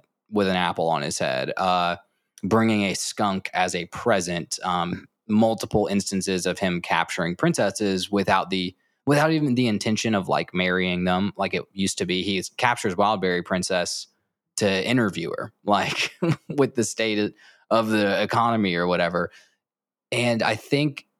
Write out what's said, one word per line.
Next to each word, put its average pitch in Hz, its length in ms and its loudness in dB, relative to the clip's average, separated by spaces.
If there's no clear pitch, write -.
with 104 160 2
an 92 80 2
apple 85 340 0
on 78 140 0
his - 160 -4
head, 65 360 -2
uh, 87 400 0
bringing 110 400 2
a 92 120 0
skunk - 580 -4
as 92 220 0
a 85 100 -6
present, 87 800 -2
um, 87 440 -2
multiple 110 580 2
instances 95 580 -2
of 90 140 -2
him 87 220 -2
capturing 85 540 -2
princesses 101 760 0
without 95 380 2
the, 92 260 -2
without 147 260 4
even 147 240 2
the 123 120 4
intention 110 480 0
of, 92 120 0
like, 76 260 -2
marrying 90 520 0
them 92 320 2
like 95 160 -4
it 87 100 -2
used 95 260 -2
to 98 60 -2
be. 90 180 -2
He 95 200 -2
captures 117 380 0
Wildberry 92 500 2
Princess 90 600 -2
to 117 300 2
interview 98 500 0
her, - 220 -8
<laughs> - 40 -20
like, - 480 0
with 143 260 0
the 113 80 2
state 104 500 0
of 113 200 2
the 101 320 2
economy 110 540 2
or 87 120 0
whatever. 87 440 0
And 120 320 2
I 110 120 2
think 143 500 -2